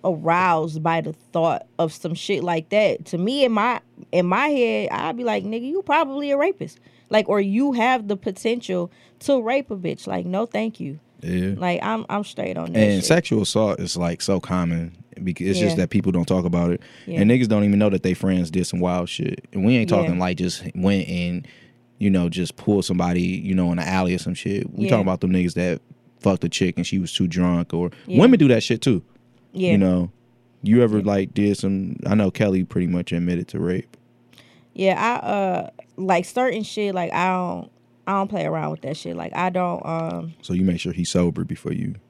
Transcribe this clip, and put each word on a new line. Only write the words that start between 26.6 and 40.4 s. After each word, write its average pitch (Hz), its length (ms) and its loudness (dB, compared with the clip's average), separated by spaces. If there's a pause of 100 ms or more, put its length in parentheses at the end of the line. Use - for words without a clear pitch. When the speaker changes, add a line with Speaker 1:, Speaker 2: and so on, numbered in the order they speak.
Speaker 2:
and 87 100 -4
she 98 140 -2
was 85 120 -6
too 92 140 0
drunk 87 480 0
or 87 160 -2 (160)
Speaker 1:
Yeah. 120 140 4
Speaker 2:
women 233 180 8
do 151 100 6
that 113 140 6
shit - 200 -2
too. 101 200 2 (520)
Speaker 1:
Yeah. 185 180 0
Speaker 2:
You - 60 6
know, 90 320 4 (520)
you 117 220 6
ever, 107 140 2
Speaker 1:
Yeah. 98 80 0
Speaker 2:
like, 98 280 0
did 101 220 2
some, 98 400 -2 (100)
I 98 80 2
know 101 160 4
Kelly 95 340 2
pretty 90 220 -2
much 87 260 -2
admitted 87 360 -2
to - 100 -10
rape. 90 380 -4 (800)
Speaker 1:
Yeah, 190 200 2 (280)
I, - 40 -6
uh, 196 440 -2 (260)
like, 185 300 2
certain 247 360 -2
shit, 202 320 -4
like, 175 180 -4
I 180 140 0 (100)
don't, 175 340 -6 (380)
I 190 40 -2
don't 196 160 0
play 190 160 -4
around 156 280 -4
with 160 80 -10
that 156 160 -8
shit. 170 180 -10
Like, - 220 -8
I 185 140 0
don't, 180 360 -4
um, 165 560 -6